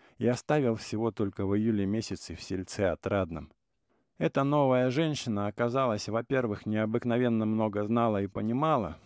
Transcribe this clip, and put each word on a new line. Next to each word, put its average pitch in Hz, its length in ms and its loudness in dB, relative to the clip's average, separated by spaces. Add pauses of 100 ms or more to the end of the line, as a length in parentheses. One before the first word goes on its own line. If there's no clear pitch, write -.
(180)
и 113 100 0
оставил 123 480 0
всего 113 360 -4
только 101 340 -2
в 101 100 2
июле 107 300 2
месяце 98 500 -4
в - 60 -14
сельце 92 500 -2
Отрадном. 85 600 -2 (680)
Эта 151 260 0
новая 135 480 4
женщина 123 560 -2
оказалась, 117 640 0
во-первых, 117 560 -2
необыкновенно 113 800 2
много 107 380 0
знала 110 380 2
и 98 60 -2
понимала, 113 800 -2